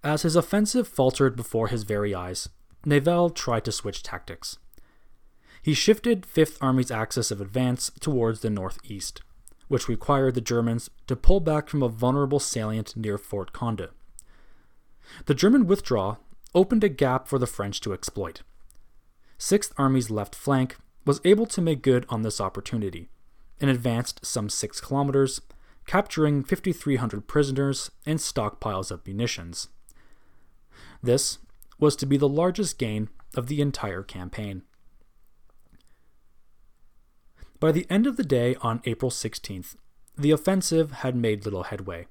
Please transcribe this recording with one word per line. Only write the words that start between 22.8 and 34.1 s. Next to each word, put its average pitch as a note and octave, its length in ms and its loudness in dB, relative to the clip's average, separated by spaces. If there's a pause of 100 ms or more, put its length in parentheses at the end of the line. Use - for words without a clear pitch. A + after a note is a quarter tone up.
and C#3 100 2
advanced A#2+ 560 -2
some G#2 240 -4
six - 320 -6
kilometers, C#3 600 2 (440)
capturing D3+ 580 2
fifty-three E3+ 520 -2
hundred G#2+ 320 -4
prisoners C#3 640 0 (120)
and D#3 140 -2
stockpiles G#2 720 -4
of F2+ 160 -10
munitions. G2 640 -6 (1400)
This A#2+ 360 2 (400)
was D3+ 160 4
to - 100 -2
be C#3 120 4
the C#3+ 120 4
largest F3+ 480 0
gain G#2+ 320 -2 (260)
of B2 120 -4
the D3 120 -2
entire G#2 440 -2
campaign. F#2 580 -10 (3000)